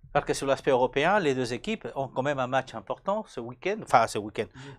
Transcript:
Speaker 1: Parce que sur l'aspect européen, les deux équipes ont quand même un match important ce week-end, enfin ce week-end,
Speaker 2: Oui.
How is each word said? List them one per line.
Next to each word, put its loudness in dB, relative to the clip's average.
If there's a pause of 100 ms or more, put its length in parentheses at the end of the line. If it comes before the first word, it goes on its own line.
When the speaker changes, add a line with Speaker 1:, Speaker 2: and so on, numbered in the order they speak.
(120)
Speaker 1:
Parce 2
que -2
sur -4
l'aspect 2
européen, 4
les 2
deux -2
équipes -6
ont -4
quand -2
même 0
un 0
match -2
important -4
ce -10
week-end, -6
enfin 4
ce -6
week-end, -4
Speaker 2:
Oui. -18 (180)